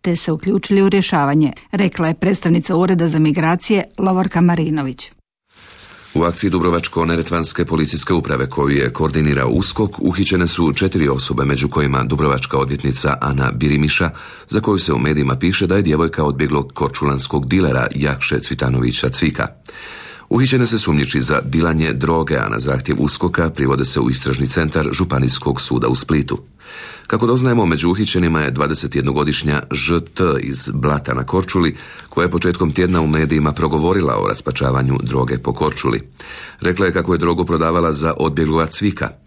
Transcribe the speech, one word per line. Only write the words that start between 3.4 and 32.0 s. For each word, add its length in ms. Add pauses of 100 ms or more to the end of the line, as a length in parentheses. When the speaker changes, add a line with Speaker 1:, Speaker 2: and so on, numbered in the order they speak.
Speaker 1:
Lovorka 420
Marinović. 720 (1040)
Speaker 2:
U 80
akciji 280
Dubrovačko-neretvanske 1120
policijske 500
uprave, 340
koju 280
je 160
koordinirao 560
uskok, 500
uhićene 480
su 260
četiri 360
osobe, 360
među 240
kojima 360
dubrovačka 540
odvjetnica 640
Ana 340
Birimiša, 560 (380)
za 120
koju 180
se 140
u 60
medijima 380
piše 300
da 100
je 60
djevojka 420
odbjeglog 500
korčulanskog 720
dilera 480
Jakše 460
Cvitanovića 680
Cvika. 380 (840)
Uhićene 380
se 120
sumnjiči 420
za 240
dilanje 480
droge, 440
a 120
na 100
zahtjev 420
uskoka 500
privode 340
se 160
u 100
istražni 360
centar 460
Županijskog 680
suda 280
u 60
Splitu. 440 (680)
Kako 200
doznajemo, 400
među 240
uhićenima 500
je 100
dvadesetjednogodišnja 1200
Ž 300
T 240 (160)
iz 340
Blata 400
na 100
Korčuli, 520 (320)